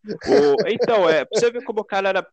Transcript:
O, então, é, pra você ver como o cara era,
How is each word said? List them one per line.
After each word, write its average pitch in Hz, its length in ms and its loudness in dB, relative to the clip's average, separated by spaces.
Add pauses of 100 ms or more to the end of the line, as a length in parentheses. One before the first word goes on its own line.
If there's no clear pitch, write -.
O, 415 640 0
então, 226 400 0
é, 156 160 2
pra 214 160 -4
você 233 100 2
ver 233 140 -8
como 214 160 -6
o 208 40 -8
cara 196 260 -2
era, 185 220 -4